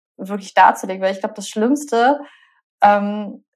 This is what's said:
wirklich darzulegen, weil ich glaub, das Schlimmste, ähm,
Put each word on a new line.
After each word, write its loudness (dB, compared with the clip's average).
wirklich -12
darzulegen, 2
weil 0
ich -8
glaub, -8
das -12
Schlimmste, 0
ähm, 0